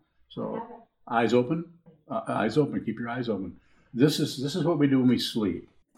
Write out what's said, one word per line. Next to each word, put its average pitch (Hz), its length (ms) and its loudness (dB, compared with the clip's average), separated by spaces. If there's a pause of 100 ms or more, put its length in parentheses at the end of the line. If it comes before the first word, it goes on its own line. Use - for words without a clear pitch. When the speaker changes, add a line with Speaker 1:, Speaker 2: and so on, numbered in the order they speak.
(280)
Speaker 1:
So 110 260 -8
Speaker 2:
I 113 60 -6
haven't. - 200 -14 (280)
Speaker 1:
eyes 117 260 2
open, 135 300 2 (440)
uh, 117 200 -4
eyes 107 300 0
open, 110 260 0
keep 107 140 -6
your 117 100 -6
eyes 120 200 -6
open. 95 280 -4 (380)
This 147 260 4
is, 139 220 -2
this 143 120 -4
is 165 100 0
what 165 140 2
we 143 80 4
do 135 140 4
when 127 80 4
we 117 100 4
sleep. - 500 -4 (300)